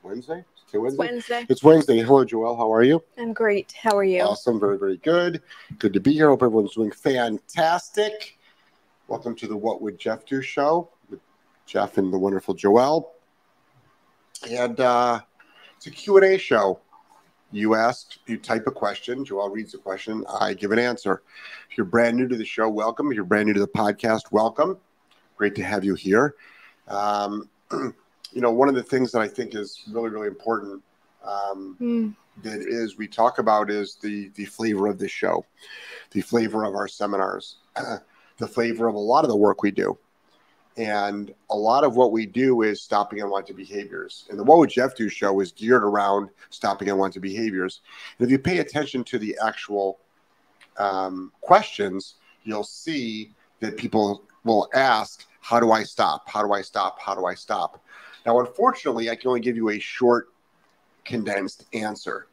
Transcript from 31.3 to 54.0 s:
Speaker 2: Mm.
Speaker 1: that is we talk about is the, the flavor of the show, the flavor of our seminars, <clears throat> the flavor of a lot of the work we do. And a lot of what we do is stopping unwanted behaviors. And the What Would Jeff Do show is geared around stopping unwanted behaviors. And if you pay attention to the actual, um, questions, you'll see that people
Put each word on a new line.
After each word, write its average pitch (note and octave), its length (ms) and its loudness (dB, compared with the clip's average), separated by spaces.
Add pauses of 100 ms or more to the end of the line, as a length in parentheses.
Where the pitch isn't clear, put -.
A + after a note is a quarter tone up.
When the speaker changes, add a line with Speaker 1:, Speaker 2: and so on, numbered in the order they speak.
Speaker 2:
Mm. A#3 340 -2 (280)
Speaker 1:
that G#2+ 180 -10
is A2 380 -6
we G#2 100 -10
talk A#2 300 0
about G#2+ 320 2
is G#2 320 -4
the, G#2 320 -8
the G2+ 100 -12
flavor G#2 420 -2
of G2 120 -2
the G2 100 -6
show, F2 380 -4 (640)
the G#2 100 -4
flavor A2 440 -2
of G2+ 100 -4
our G2+ 120 -4
seminars, G2 720 -6 (180)
<clears throat> - 600 -12
the A2 100 -6
flavor A#2 400 -2
of G#2+ 80 0
a G#2 40 -4
lot A#2+ 260 4
of B2+ 60 0
the G#2+ 60 0
work G2+ 260 4
we G2+ 80 2
do. G2 260 -4 (800)
And G#2 560 -4 (160)
a G#2+ 80 -4
lot A2+ 280 4
of B2 120 2
what B2 160 6
we A2 140 -2
do B2 340 2
is G#2+ 220 0
stopping G#2 400 -2
unwanted G2 340 -6
behaviors. F#2 720 -12
And G#2 100 -12
the G#2 60 -6
What D#3 140 10
Would D3+ 100 6
Jeff C3+ 260 -2
Do A2 140 -4
show G2 320 0
is F#2 120 -2
geared A2+ 320 4
around G2+ 440 2 (220)
stopping G2+ 400 -4
unwanted F#2+ 320 -2
behaviors. G2 580 -6 (380)
And A#2+ 80 2
if B2 40 0
you C3+ 80 4
pay F3 200 -2
attention C#3+ 460 -4
to B2 140 -8
the G#2+ 240 -6
actual, G2+ 580 -4 (760)
um, F#2+ 640 -4
questions, G2+ 760 0 (280)
you'll G#2+ 180 -6
see A#2 720 -8 (280)
that G#2+ 180 -6
people G#2+ 440 0 (220)